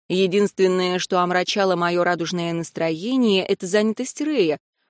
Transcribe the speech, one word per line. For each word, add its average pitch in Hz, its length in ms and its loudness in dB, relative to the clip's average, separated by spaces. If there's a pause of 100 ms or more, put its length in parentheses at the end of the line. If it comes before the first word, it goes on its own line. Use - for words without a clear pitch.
(140)
Единственное, 185 840 2
что 180 220 0
омрачало 180 540 0
мое 175 300 0
радужное 170 480 -2
настроение, 185 960 0
это 196 200 -2
занятость 208 540 -2
Рэя. 233 380 0 (320)